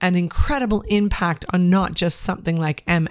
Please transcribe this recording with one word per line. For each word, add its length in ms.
an 140
incredible 640
impact 720
on 200
not 240
just 240
something 380
like 280
M 260